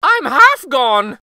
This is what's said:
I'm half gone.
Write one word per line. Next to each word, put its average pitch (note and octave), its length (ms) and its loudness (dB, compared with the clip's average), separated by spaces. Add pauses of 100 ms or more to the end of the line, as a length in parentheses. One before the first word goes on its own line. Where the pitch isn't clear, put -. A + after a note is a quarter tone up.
I'm A4+ 240 -2
half F#4+ 440 0
gone. A3 500 -2 (100)